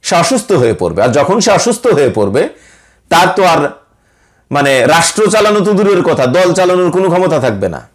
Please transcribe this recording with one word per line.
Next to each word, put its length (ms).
সে 140
অসুস্থ 360
হয়ে 220
পড়বে। 280
আর 80
যখন 300
সে 120
অসুস্থ 360
হয়ে 220
পড়বে, 400
তার 260
তো 80
আর, 260
মানে, 360
রাষ্ট্র 440
চালানো 280
তো 140
দূরের 300
কথা, 220
দল 280
চালানোর 380
কোনো 180
ক্ষমতা 300
থাকবে 300
না। 260